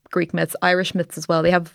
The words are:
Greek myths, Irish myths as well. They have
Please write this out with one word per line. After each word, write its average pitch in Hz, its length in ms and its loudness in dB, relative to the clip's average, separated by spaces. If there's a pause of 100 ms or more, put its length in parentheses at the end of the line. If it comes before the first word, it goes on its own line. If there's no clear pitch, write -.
(100)
Greek 175 220 -2
myths, 165 300 -2
Irish 180 320 0
myths 170 240 -4
as 156 100 -10
well. 165 140 2
They 170 80 4
have 175 240 0